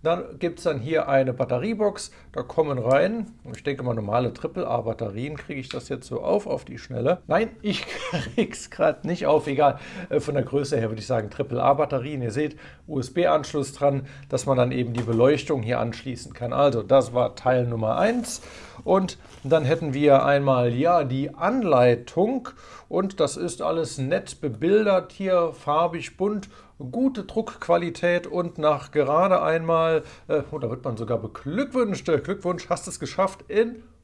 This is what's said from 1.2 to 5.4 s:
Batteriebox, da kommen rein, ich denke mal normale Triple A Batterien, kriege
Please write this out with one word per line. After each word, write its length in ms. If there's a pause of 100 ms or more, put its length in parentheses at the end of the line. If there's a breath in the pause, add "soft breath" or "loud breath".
Batteriebox, 760 (220 loud breath)
da 100
kommen 360
rein, 540 (220)
ich 80
denke 200
mal 120
normale 380
Triple 340
A 140
Batterien, 560
kriege 240